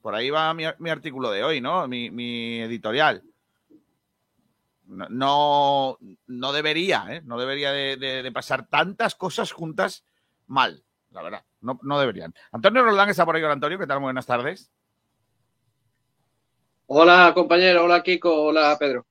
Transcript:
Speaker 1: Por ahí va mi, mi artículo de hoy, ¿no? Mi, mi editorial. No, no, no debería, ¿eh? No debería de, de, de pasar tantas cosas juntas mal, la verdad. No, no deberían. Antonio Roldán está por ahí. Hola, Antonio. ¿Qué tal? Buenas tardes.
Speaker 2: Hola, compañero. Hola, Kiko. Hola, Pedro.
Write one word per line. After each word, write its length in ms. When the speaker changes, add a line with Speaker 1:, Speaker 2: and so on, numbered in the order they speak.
Speaker 1:
Por 140
ahí 160
va 240
mi, 100
mi 120
artículo 400
de 140
hoy, 160
¿no? 260
Mi, 240
mi 500
editorial. 640
No, 240
no, 880
no 260
debería, 580
¿eh? 140
No 140
debería 340
de, 240
de, 260
de 100
pasar 340
tantas 480
cosas 380
juntas 520
mal, 360
la 120
verdad. 220
No, 220
no 180
deberían. 340
Antonio 320
Roldán 280
está 140
por 120
ahí. 60
Hola, 100
Antonio. 260
¿Qué 80
tal? 140
Buenas 260
tardes. 460
Speaker 2:
Hola, 480
compañero. 500
Hola, 180
Kiko. 440
Hola, 320
Pedro. 320